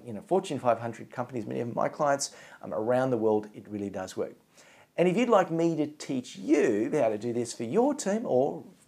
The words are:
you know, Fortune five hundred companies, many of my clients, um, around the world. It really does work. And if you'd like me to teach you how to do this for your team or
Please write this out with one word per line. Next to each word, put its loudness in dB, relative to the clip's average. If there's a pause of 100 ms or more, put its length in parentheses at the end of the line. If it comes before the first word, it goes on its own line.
you -12
know, -8
Fortune 0
five 2
hundred -8
companies, -6
many -4
of -6
my 0
clients, -2 (260)
um, -10
around 2
the 2
world. 2
It -16
really -6
does -8
work. -4 (640)
And 6
if 4
you'd 2
like 6
me 2
to 0
teach -8
you 2
how 4
to 0
do -4
this -4
for -8
your 2
team -4
or 0 (220)